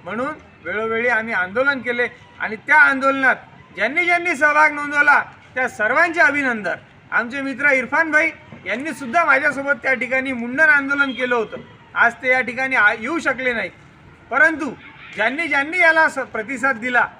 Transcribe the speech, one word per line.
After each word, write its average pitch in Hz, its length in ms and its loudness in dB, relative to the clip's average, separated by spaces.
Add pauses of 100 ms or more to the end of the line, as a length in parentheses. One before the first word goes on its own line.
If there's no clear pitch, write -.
म्हणून 233 300 -6 (320)
वेळोवेळी 226 440 -2
आम्ही 226 240 0
आंदोलन 226 480 -2
केले 240 260 -4 (320)
आणि 208 180 -6
त्या 285 200 2
आंदोलनात 269 580 4 (400)
ज्यांनी 269 300 -2
ज्यांनी 349 300 0
सहभाग 302 380 4
नोंदवला 285 480 2 (340)
त्या 254 140 -2
सर्वांचे 302 520 2
अभिनंदन. 262 540 0 (360)
आमचे 240 300 -2
मित्र 269 300 0
इरफान 285 400 0
भाई 311 180 2 (360)
यांनी 247 280 -6
सुद्धा 277 320 -2
माझ्यासोबत 277 580 0
त्या 262 100 0
ठिकाणी 262 400 -2
मुंडन 254 360 0
आंदोलन 277 420 2
केलं 247 240 -2
होतं, 208 260 -4 (340)
आज 226 180 4
ते 254 180 -2
या 262 100 2
ठिकाणी 262 340 -4
आ-, 214 180 4
येऊ 240 260 -4
शकले 254 340 -2
नाही, 196 160 -4 (600)
परंतु 294 400 0 (440)
ज्यांनी 254 320 -2
ज्यांनी 294 320 -2
याला 320 300 6
स-, 262 160 -6
प्रतिसाद 226 520 -4
दिला 240 300 0 (120)